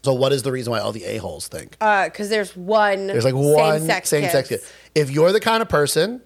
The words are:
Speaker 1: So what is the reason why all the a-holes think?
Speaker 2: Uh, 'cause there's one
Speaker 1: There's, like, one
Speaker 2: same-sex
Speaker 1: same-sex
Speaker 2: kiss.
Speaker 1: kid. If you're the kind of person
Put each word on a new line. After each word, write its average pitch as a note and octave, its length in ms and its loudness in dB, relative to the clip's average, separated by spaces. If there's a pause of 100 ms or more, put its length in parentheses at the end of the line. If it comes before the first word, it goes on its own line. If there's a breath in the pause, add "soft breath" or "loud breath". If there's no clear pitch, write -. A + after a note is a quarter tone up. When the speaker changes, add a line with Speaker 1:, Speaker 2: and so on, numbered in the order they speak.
Speaker 1:
So C3+ 100 2
what C3 180 2
is C3+ 120 0
the C3+ 100 -4
reason A#2+ 180 -6
why A2 80 -2
all G#2+ 140 -4
the A2 100 -12
a-holes F#2+ 460 -10
think? - 320 -16
Speaker 2:
Uh, G3+ 280 2
'cause G3+ 200 -10
there's G#3 260 -2
one G3 520 0
Speaker 1:
There's, B2 180 0
like, C3 100 2
one D3+ 460 4
Speaker 2:
same-sex E3 280 -2
Speaker 1:
same-sex D3 400 0
Speaker 2:
kiss. A2 120 -4
Speaker 1:
kid. - 80 -20 (260 loud breath)
If D3 160 0
you're D#3+ 220 2
the G#3+ 80 2
kind A3+ 200 2
of A3+ 60 -4
person D#3+ 580 0